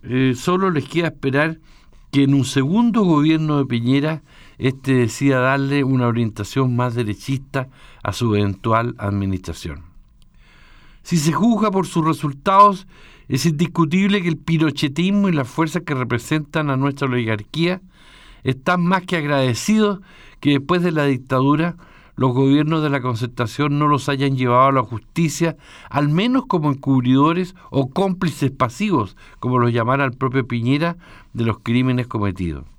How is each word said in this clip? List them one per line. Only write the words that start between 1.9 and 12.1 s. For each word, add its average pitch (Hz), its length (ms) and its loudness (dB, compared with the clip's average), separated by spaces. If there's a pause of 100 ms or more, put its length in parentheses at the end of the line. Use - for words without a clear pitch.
que 139 120 4
en 139 100 4
un 139 100 4
segundo 196 600 2
gobierno 156 560 2
de 139 60 0
Piñera, 131 580 -2 (340)
este 135 360 -2
decida 127 460 2
darle 139 460 0
una 127 220 2
orientación 117 680 -2
más 123 200 -2
derechista 135 760 -6 (340)
a 104 80 -4
su 107 240 0
eventual 110 600 0
administración. 95 880 -6 (1200)
Si - 140 -2
se 156 140 2
juzga 214 400 2
por 190 160 -2
sus 165 160 -2
resultados, 185 840 2 (420)